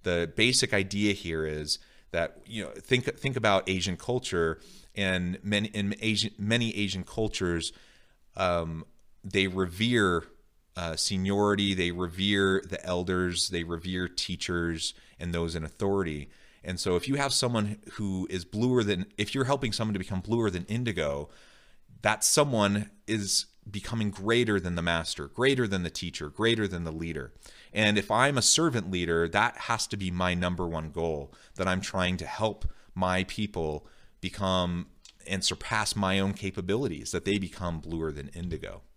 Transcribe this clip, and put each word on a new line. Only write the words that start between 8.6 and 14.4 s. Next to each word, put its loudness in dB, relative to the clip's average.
they 2
revere, 2
uh, -4
seniority, 2
they 2
revere 2
the -8
elders, 0
they -2
revere -4
teachers -2